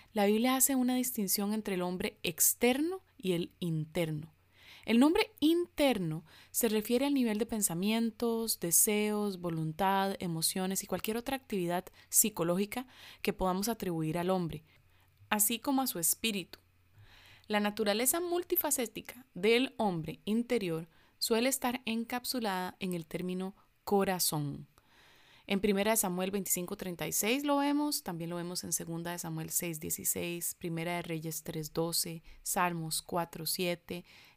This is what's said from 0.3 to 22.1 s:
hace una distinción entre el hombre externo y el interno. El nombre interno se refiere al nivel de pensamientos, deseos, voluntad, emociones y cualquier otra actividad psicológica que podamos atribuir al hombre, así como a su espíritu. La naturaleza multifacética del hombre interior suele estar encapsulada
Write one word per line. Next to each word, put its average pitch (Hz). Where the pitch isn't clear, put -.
hace 262
una 254
distinción 208
entre 208
el 180
hombre 180
externo 269
y 185
el 175
interno. 160
El 220
nombre 320
interno 269
se -
refiere 220
al 285
nivel 233
de 226
pensamientos, 226
deseos, 208
voluntad, 175
emociones 185
y -
cualquier 214
otra 240
actividad 180
psicológica 202
que 208
podamos 185
atribuir 170
al 175
hombre, 170
así 214
como 269
a 254
su 175
espíritu. 202
La 214
naturaleza 208
multifacética 339
del 233
hombre 170
interior 202
suele 233
estar 262
encapsulada 226